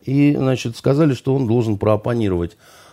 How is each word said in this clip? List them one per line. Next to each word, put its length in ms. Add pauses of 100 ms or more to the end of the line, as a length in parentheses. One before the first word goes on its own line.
и, 320
значит, 400
сказали, 380
что 200
он 120
должен 300
прооппонировать, 760 (380)